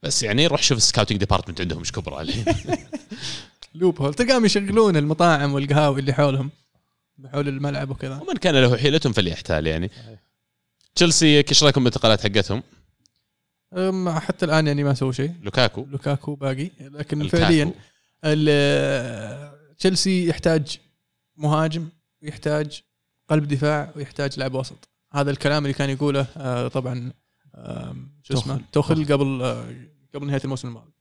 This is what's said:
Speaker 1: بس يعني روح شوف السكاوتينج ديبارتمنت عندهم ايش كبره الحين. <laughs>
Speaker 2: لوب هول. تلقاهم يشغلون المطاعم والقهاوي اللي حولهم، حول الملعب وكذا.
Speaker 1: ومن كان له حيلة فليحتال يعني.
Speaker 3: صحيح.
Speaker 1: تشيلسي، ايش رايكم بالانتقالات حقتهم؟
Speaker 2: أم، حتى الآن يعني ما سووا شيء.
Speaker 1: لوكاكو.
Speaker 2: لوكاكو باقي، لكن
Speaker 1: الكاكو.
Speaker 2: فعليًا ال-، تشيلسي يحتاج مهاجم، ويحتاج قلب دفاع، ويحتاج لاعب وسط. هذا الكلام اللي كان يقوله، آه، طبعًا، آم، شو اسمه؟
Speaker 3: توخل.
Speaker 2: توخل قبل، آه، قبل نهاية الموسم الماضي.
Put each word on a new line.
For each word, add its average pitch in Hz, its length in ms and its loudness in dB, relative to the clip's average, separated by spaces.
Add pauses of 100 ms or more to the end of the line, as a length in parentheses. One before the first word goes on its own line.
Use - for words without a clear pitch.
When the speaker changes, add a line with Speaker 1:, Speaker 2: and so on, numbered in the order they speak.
Speaker 1:
بس 76 200 -2
يعني 120 240 2
روح 147 160 0
شوف 131 140 2
السكاوتينج - 420 2
ديبارتمنت 90 420 -2
عندهم 85 180 -4
ايش 85 120 -8
كبره 76 300 -10
الحين. - 240 -4
<laughs> - 1300 -8
Speaker 2:
لوب 165 260 0
هول. 139 120 0
تلقاهم 240 320 2
يشغلون 202 520 2
المطاعم 151 560 2
والقهاوي 143 460 2
اللي 135 140 -2
حولهم، 135 360 0 (840)
حول 143 140 -2
الملعب 139 420 -4
وكذا. 135 380 -8
Speaker 1:
ومن 381 100 -4
كان 170 180 2
له 123 220 6
حيلة 143 220 2
فليحتال 87 680 0
يعني. 80 240 -2 (120)
Speaker 3:
صحيح. 110 160 -20 (760)
Speaker 1:
تشيلسي، 156 540 6
ايش - 140 4
رايكم 139 200 6
بالانتقالات 113 380 4
حقتهم؟ 104 420 0 (1120)
Speaker 2:
أم، 185 360 -2
حتى 165 360 -4
الآن 156 220 2
يعني 143 160 0
ما 143 100 2
سووا 131 180 -2
شيء. 135 200 -4 (120)
Speaker 1:
لوكاكو. 113 480 0
Speaker 2:
لوكاكو 143 440 -6
باقي، 139 340 -6 (120)
لكن 147 400 -8
Speaker 1:
الكاكو. 170 220 2
Speaker 2:
فعليًا 151 280 4 (540)
ال-، 143 1300 0 (260)
تشيلسي 185 480 2
يحتاج 160 500 0 (600)
مهاجم، 156 500 0 (360)
ويحتاج 151 580 -6 (480)
قلب 151 180 2
دفاع، 147 480 -2
ويحتاج 143 440 -6
لاعب 131 160 -4
وسط. - 340 -10 (220)
هذا 143 200 0
الكلام 147 320 0
اللي 139 100 -2
كان 139 160 -2
يقوله، 139 360 0 (120)
آه، 127 300 -4
طبعًا، 123 440 -6 (440)
آم، 123 560 -14 (120)
شو - 100 -8
اسمه؟ 135 280 -2 (100)
Speaker 3:
توخل. 151 240 2
Speaker 2:
توخل 151 180 0
قبل، 135 280 0
آه، 117 240 -4 (500)
قبل 143 120 -10
نهاية 139 160 -2
الموسم 135 240 -6
الماضي. 113 340 -14